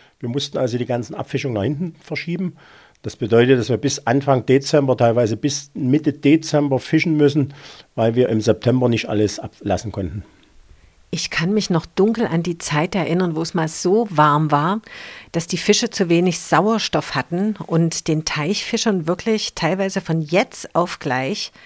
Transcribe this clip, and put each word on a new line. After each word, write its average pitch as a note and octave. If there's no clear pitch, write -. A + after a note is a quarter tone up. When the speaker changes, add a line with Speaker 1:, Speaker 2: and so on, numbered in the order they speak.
Speaker 1:
Wir B2+
mussten C3+
also B2
die A#2+
ganzen A#2+
Abfischungen C3+
nach G2+
hinten D#3
verschieben. E3+
Das -
bedeutet, A#2+
dass A2
wir A#2+
bis -
Anfang C3
Dezember, C#3
teilweise A#2
bis -
Mitte D3
Dezember D3
fischen D#3+
müssen, C#3+
weil A#2
wir B2
im A2
September A#2+
nicht A2+
alles G#2
ablassen G2+
konnten. F#2+
Speaker 2:
Ich -
kann E3+
mich G#3+
noch E3
dunkel A3
an E3
die E3+
Zeit D#3
erinnern, E3+
wo D#3
es D#3+
mal D#3+
so G#3
warm D3+
war, E3
dass E3
die F3+
Fische A#3
zu F3+
wenig E3+
Sauerstoff G#3+
hatten F#3
und E3
den D#3
Teichfischern F#3
wirklich G#3
teilweise F#3+
von E3
jetzt E3+
auf -
gleich C3+